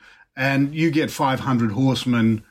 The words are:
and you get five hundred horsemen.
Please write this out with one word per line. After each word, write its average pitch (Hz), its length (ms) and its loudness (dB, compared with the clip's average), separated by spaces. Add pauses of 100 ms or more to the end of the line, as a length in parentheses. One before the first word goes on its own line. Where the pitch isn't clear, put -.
(360)
and 139 380 0
you 160 160 0
get 143 220 0
five 131 300 -2
hundred 117 300 0
horsemen. 117 800 0